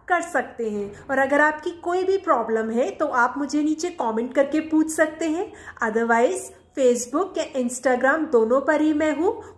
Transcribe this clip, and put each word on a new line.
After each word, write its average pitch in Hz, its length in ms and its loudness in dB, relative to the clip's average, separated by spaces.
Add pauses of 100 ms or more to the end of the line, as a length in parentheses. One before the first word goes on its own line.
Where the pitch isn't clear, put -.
कर 349 120 2
सकते 240 500 -4
हैं। 202 400 -8
और 269 80 0
अगर 277 220 2
आपकी 302 300 0
कोई 359 340 -2
भी 381 140 2
प्रॉब्लम 226 520 0
है, 262 200 0
तो 320 160 -4
आप 247 320 2
मुझे 294 240 -2
नीचे 311 280 -2
कमेंट 240 440 -4
करके 294 260 2
पूछ 311 300 0
सकते 311 380 -2
हैं। 349 240 -4 (300)
Otherwise, 233 560 2 (400)
Facebook 269 600 0
या 302 140 -6
Instagram 262 760 0
दोनों 233 300 4
पर 294 200 2
ही 311 120 2
मैं 302 240 0
हूँ, 381 260 0 (160)